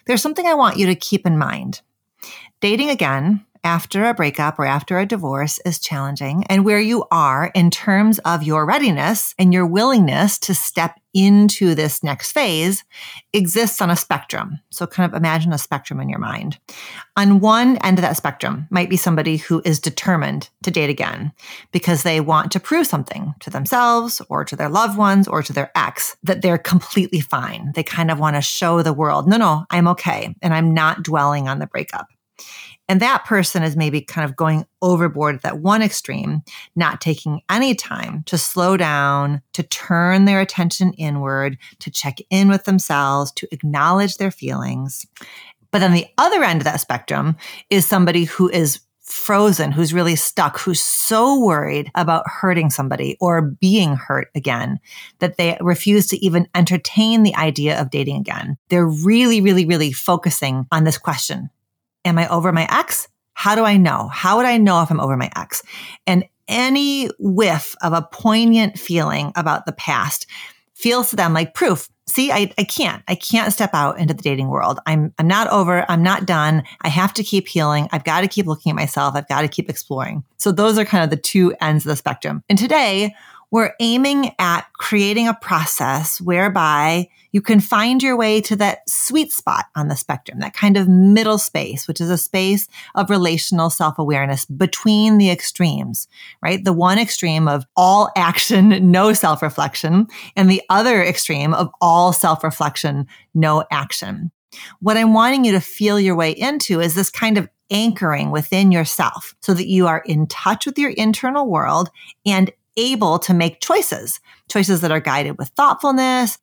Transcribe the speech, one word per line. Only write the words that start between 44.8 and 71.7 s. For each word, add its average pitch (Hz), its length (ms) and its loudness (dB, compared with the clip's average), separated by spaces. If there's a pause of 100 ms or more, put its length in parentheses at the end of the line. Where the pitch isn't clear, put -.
But 208 80 0
then 180 140 4
the 170 140 2 (100)
other 349 260 2
end 170 160 0
of 139 60 -2
that 147 160 -2
spectrum 143 560 -4 (320)
is 196 160 4
somebody 175 400 2
who 180 240 0
is 160 320 -2 (180)
frozen, 196 720 0
who's 160 220 0
really 170 240 0
stuck, - 420 -2
who's 180 240 -2
so 254 560 2
worried 147 560 0
about 165 320 0
hurting 170 420 0
somebody 135 520 -4
or 170 200 2
being 165 540 2
hurt 135 400 -4
again 131 440 -4 (400)
that 175 180 -2
they 170 240 0
refuse 190 460 2
to - 160 -4
even 175 300 2
entertain 214 720 2
the 208 120 2
idea 151 440 0
of 139 100 -4
dating 139 280 -4
again. - 400 -6 (120)
They're 175 180 4
really, 214 520 2
really, 185 260 4
really 156 280 0
focusing 139 800 -2
on 156 120 2
this 156 140 2
question. 139 520 -6 (560)
Am 170 120 0
I 165 100 0
over 170 240 0
my 165 180 0
ex? - 380 -2 (260)
How 208 220 0
do 226 80 2
I 208 140 4
know? 151 320 2
How 185 280 0
would 247 80 2
I 240 120 2
know 190 260 4
if 160 80 -2
I'm 156 80 0
over 135 160 -2
my 127 220 -4
ex? - 260 -10 (420)
And 185 200 2 (240)
any 269 680 0
whiff 190 640 0
of 165 120 -2
a 165 80 0
poignant 226 760 2
feeling 151 600 -4
about 156 280 -2
the 156 60 -6
past 135 560 -4 (460)
feels 240 380 -2
to 226 40 -6
them 170 180 0
like 160 200 -2
proof. 214 340 -2 (180)